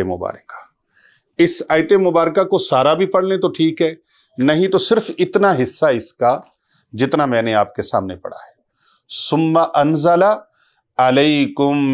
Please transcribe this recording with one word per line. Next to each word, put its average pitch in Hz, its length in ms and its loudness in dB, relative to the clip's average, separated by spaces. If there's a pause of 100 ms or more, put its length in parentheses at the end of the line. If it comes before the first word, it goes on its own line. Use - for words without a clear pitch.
मुबारका। - 540 -10 (800)
इस 170 220 2 (100)
आयत 160 280 2
मुबारका 170 440 0
को 190 160 -2
सारा 135 340 2
भी 185 140 -2
पढ़ 190 180 0
लें 190 140 -2
तो 185 120 0
ठीक 160 300 -2
है, 160 140 -2 (420)
नहीं 156 300 2
तो 185 120 0
सिर्फ 220 300 0 (100)
इतना 190 340 2
हिस्सा 131 420 0
इसका 123 460 -2 (520)
जितना 139 340 0
मैंने 117 280 0
आपके 104 280 0
सामने 95 340 -4
पढ़ा - 260 -16
है। - 120 -20 (540)
"सुम्मा 160 540 0 (120)
अनज़ला 160 560 2 (640)
अलैकुम 143 840 2 (100)